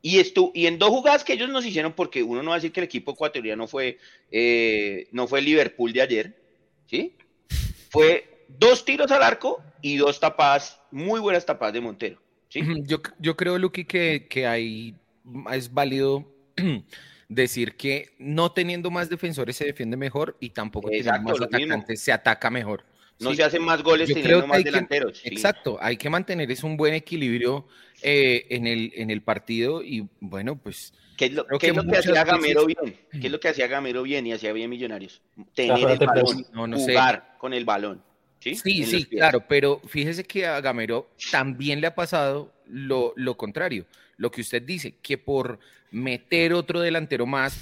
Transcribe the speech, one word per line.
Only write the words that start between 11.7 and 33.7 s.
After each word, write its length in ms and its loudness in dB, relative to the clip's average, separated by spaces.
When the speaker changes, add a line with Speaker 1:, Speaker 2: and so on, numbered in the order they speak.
Speaker 1:
de 60 -2
Montero, 400 -8
¿sí? 120 -8
Speaker 2:
Yo, 160 -2
yo 180 -2
creo, 220 0
Luqui, 280 -2
que, 420 -2
que 180 -2
ahí 480 -4
es 200 -6
válido 580 0
<clears throat> 720 -6
decir 480 -2
que 420 -6
no 340 0
teniendo 380 -2
más 180 -4
defensores 480 -6
se 80 -6
defiende 320 -6
mejor 440 -4
y 100 -10
tampoco 380 -8
teniendo 220 -2
Speaker 1:
Exacto, 200 0
Speaker 2:
más 100 0
Speaker 1:
lo 60 0
mismo. 100 -2
Speaker 2:
atacantes 260 -6
se 120 0
ataca 380 0
mejor. 340 -6
Speaker 1:
No 100 -2
Speaker 2:
Sí. 60 0
Speaker 1:
se 80 4
hacen 180 2
más 200 0
goles 260 4
Speaker 2:
Yo 80 2
Speaker 1:
teniendo 120 0
Speaker 2:
creo 140 8
que 60 -4
Speaker 1:
más 100 4
Speaker 2:
hay 60 4
que, 60 0
Speaker 1:
delanteros, 480 -2
sí. 100 -10
Speaker 2:
exacto, 520 -2
hay 160 -2
que 140 -6
mantener 400 -4
es 140 -6
un 120 -6
buen 180 2
equilibrio, 720 -2
eh, 480 4
en 160 -4
el, 300 -4
en 140 -6
el 120 -4
partido 600 -2
y, 240 -8
bueno, 400 -8
pues, 320 -16
Speaker 1:
¿Qué 100 0
es 60 -2
lo, 140 -4
Speaker 2:
creo 140 -2
Speaker 1:
qué 80 2
es 40 4
Speaker 2:
que 40 2
Speaker 1:
lo 60 0
que 60 -2
Speaker 2:
muchas 200 2
Speaker 1:
hacía 160 6
Gamero 420 4
Speaker 2:
veces 160 -2
Speaker 1:
bien? 140 -8
¿Qué 80 -6
es 40 -4
lo 60 -6
que 100 -2
hacía 200 0
Gamero 340 -4